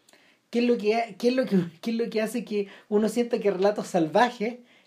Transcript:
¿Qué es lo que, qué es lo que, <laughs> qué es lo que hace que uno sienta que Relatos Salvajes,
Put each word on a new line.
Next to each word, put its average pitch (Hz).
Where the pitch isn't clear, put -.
¿Qué 233
es 240
lo 240
que, 214
qué 240
es 254
lo 262
que, 196
<laughs> -
qué 233
es 226
lo 233
que 214
hace 220
que 202
uno 214
sienta 233
que 196
Relatos 202
Salvajes, 175